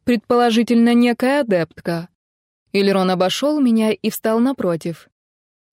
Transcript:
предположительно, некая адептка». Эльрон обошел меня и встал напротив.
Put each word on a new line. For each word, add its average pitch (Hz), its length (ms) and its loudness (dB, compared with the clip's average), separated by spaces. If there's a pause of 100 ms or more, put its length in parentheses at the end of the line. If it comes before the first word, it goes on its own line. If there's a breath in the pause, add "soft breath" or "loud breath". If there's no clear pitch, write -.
предположительно, 240 880 2
некая 240 480 2
адептка». 170 680 -4 (680)
Эльрон 196 360 2
обошел 185 480 0
меня 226 340 2
и - 180 -6
встал 220 280 -2
напротив. 180 720 -4 (640)